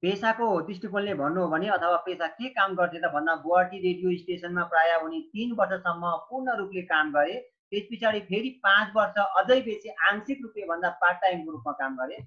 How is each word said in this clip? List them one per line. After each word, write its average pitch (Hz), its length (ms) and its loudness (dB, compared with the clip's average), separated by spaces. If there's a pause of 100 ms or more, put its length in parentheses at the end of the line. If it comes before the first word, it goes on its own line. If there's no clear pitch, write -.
पेसाको 214 600 2
दृष्टिकोणले 202 520 -4
भन्नु 156 280 0
हो 175 60 0
भने 160 200 0
अथवा 175 300 2
पेसा 170 300 -4
के 240 220 -8
काम 196 260 0
गर्थे 175 240 0
त 165 120 -2
भन्दा 156 240 0
गुवाहाटी 180 420 2
रेडियो 180 400 0
स्टेसनमा 175 460 -4
प्राय 170 320 4
उनी 160 260 -2
तिन 233 340 -6
वर्षसम्म 185 500 -2
पूर्ण 233 520 -4
रूपले 190 240 -6
काम 156 300 0
गरे। 156 400 0 (180)
त्यस 202 220 -6
पछाडि 220 280 0
फेरि 208 300 -2
पाँच 208 460 4
वर्ष 208 220 2
अझै 202 440 4
बेसी 214 280 -8
आंशिक 208 520 0
रूपले 214 240 -10
भन्दा 170 240 0
पार्ट 180 280 2
टाइमको 175 340 0
रूपमा 143 200 -8
काम 135 240 -6
गरे। 131 320 -6